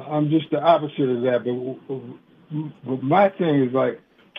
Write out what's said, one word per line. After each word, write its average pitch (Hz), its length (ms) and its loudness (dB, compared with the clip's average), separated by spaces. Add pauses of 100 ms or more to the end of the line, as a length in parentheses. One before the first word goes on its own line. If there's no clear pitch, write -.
I'm 151 200 0
just 156 220 0
the 147 100 0
opposite 151 480 2
of 120 140 0
that. 123 220 0
But, 127 1300 -8 (140)
but 127 180 -4
my 185 260 4
thing 156 340 2
is, 123 100 -2
like, 127 280 0 (380)